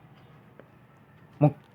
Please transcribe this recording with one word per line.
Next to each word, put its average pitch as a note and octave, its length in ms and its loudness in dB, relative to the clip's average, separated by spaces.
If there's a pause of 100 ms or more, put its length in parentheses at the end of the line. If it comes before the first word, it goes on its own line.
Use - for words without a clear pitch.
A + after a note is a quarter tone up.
(1400)
मग D3 80 12 (260)